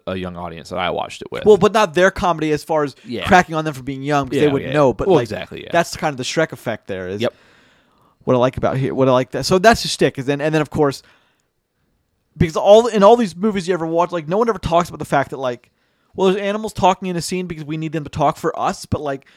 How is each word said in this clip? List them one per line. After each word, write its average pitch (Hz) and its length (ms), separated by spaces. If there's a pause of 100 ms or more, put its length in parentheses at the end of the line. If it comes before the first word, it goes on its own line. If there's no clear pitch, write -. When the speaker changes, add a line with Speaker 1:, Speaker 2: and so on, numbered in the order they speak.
Speaker 1:
a 92 100
young 90 220
audience 82 320
that 90 80
I 90 140
watched - 320
it - 80
with. - 140
Speaker 2:
Well, 208 120
but 190 160
not 208 220
their 185 160
comedy 160 400
as 147 120
far 156 200
as 135 200
Speaker 1:
Yeah. 107 220
Speaker 2:
cracking 180 300
on 156 100
them 156 80
for 131 80
being 135 220
young 143 240
'cause 143 80
Speaker 1:
Yeah, 135 60
Speaker 2:
they 147 80
wouldn't 135 220
Speaker 1:
yeah. 143 60
Speaker 2:
know. 139 160
But - 140
Speaker 1:
Well, 185 80
Speaker 2:
like, 127 80
Speaker 1:
exactly, 92 400
yeah. - 80
Speaker 2:
that's 170 260
kind 156 160
of 131 40
the 127 60
Shrek 160 280
effect 117 360
there. 92 200
Is 101 140
Speaker 1:
Yep. 120 120 (920)
Speaker 2:
what 127 100
I - 20
like 123 200
about 104 200
here. 131 160
What 131 160
I 131 40
like 127 180
that. 131 160
So 185 100
that's 220 240
the 165 60
shtick. 147 320
Is 127 80
then, 143 140
and 156 120
then 156 80
of 143 80
course, 143 320 (1300)
because 160 200
all 214 320
in 208 160
all 220 120
these 208 200
movies 190 320
you 185 60
ever 165 140
watch, 165 240
like, 160 160
no 180 100
one 233 120
ever 214 100
talks 170 300
about 160 100
the 120 60
fact 139 260
that, 143 60
like, 127 340 (440)
well, 185 160
there's 196 100
animals 208 320
talking 185 360
in 180 60
a 165 60
scene 185 260
because 156 180
we 156 120
need 156 160
them 160 100
to 135 60
talk 156 280
for - 220
us, 151 260
but, 156 160
like, 143 240 (120)